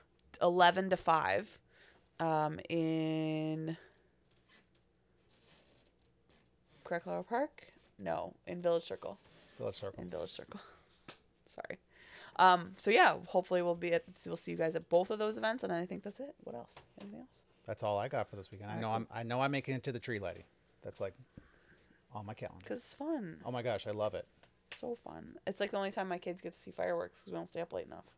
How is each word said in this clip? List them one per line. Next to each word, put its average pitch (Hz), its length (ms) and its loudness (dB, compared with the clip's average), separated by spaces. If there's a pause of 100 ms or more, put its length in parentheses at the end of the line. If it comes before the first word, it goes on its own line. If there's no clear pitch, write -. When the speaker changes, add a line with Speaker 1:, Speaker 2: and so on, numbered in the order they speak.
(420)
Speaker 1:
eleven 180 480 8
to 185 60 4
five, 170 600 2 (600)
um, 156 400 2 (100)
in 160 1080 0 (3000)
Craig 170 200 -4
Carle 175 200 -4
Park? 262 440 -4 (300)
No, 160 360 -4 (120)
in 175 160 -6
Village 170 220 4
Circle. - 340 -8 (400)
Speaker 2:
Village 110 180 -4
Circle. - 260 -8
Speaker 1:
In 90 80 -8
Village 85 200 -6
Circle. - 300 -12 (460)
<laughs> - 420 -20
Sorry. - 300 -10 (600)
Um, 180 380 8
so - 140 0
yeah, 233 240 8 (140)
hopefully 180 340 2
we'll 175 120 4
be 170 200 0
at, 165 100 2 (220)
we'll 170 100 -4
see - 140 -8
you 170 80 -4
guys 160 180 0
at 165 120 -6
both 180 220 6
of 220 80 -2
those 220 200 -2
events, 226 260 0
and 185 80 -2
I 175 140 -2
think 185 160 -8
that's 208 180 -12
it. 285 140 -12 (100)
What - 100 -10
else? 233 200 -12 (260)
Anything 202 200 -14
else? - 200 -20 (240)
Speaker 2:
That's - 180 -8
all 104 160 2
I 113 100 0
got 127 200 -2
for - 80 -14
this 98 160 -12
weekend. 104 180 -12
I 107 40 -4
Speaker 1:
All - 20 -4
right, 110 60 -2
Speaker 2:
know 110 60 -2
Speaker 1:
cool. 110 80 0
Speaker 2:
I'm, 113 240 -4
I - 20 -4
know 120 180 -2
I'm 139 100 4
making 135 240 -2
it 123 100 -4
to 139 80 -2
the 120 60 -4
tree 113 200 -4
lighting. 92 260 -6 (380)
That's, - 180 -10
like, 98 140 -4 (1000)
on 107 120 -8
my 110 80 -8
calendar. 98 320 -10
Speaker 1:
'Cause 220 120 -4
it's - 160 -12
fun. 262 500 -2
Speaker 2:
Oh - 60 -4
my 123 120 0
gosh, 113 240 0
I 110 40 -4
love 104 240 2
it. 87 120 -4 (500)
Speaker 1:
So 240 260 -6
fun. - 440 -14
It's, 196 140 -4
like, 302 100 0
the 208 80 -2
only 196 120 0
time 196 180 -4
my 180 100 -2
kids 180 240 -8
get - 100 -8
to - 60 -20
see - 120 -16
fireworks 180 500 -2
'cause 185 120 -14
we 170 60 -4
don't 170 120 -8
stay 170 120 -8
up 170 100 -8
late - 140 -4
enough. 85 180 -16 (140)